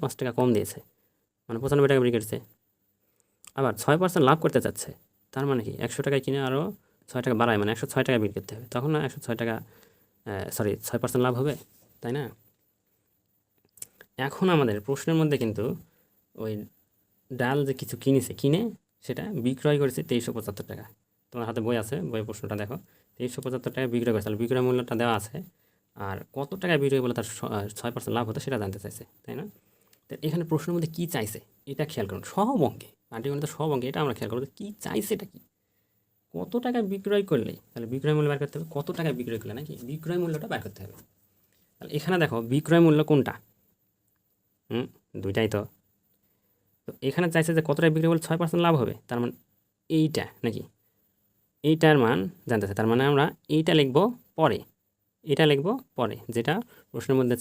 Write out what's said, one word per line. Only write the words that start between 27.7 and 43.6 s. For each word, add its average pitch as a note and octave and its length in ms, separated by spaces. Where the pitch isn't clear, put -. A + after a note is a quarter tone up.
ছয় A#2+ 140
পার্সেন্ট A2+ 240
লাভ A#2+ 120
হতো A#2 160
সেটা C3+ 180
জানতে F#2+ 200
চাইছে, G#2+ 200
তাই A#2 160
না? F3+ 60
তো - 60
এখানে E3 240
প্রশ্নের E3 260
মধ্যে D#3+ 200
কী E3+ 80
চাইছে A2 260
এটা D3 200
খেয়াল G#2+ 180
করুন, F#2+ 140
সব A#3 240
অঙ্কে, - 220
পাটিগণিত C#3 360
সব D#3 180
অঙ্কে B2 180
এটা - 120
আমরা C3 140
খেয়াল A2 140
করবো, B2+ 160
কী G3+ 80
চাইছে G#3+ 320
এটা G3+ 160
কী, - 80
কত F3+ 200
টাকায় A#3+ 280
বিক্রয় G3+ 380
করলে, B2 220
তাহলে A#2 220
বিক্রয় D3 240
মূল্য D3+ 140
বের C#3+ 100
করতে C#3+ 160
হবে, D#3+ 180
কত C#3+ 120
টাকায় D#3+ 220
বিক্রয় A#2 220
করলে G#2+ 180
নাকি D3+ 140
বিক্রয় D#3+ 320
মূল্যটা D#3+ 300
বের D3 140
করতে G2 180
হবে। - 120
তাহলে - 220
এখানে E3+ 260
দেখো A#2 140
বিক্রয় D3+ 320
মূল্য D3+ 140
কোনটা? C#3+ 240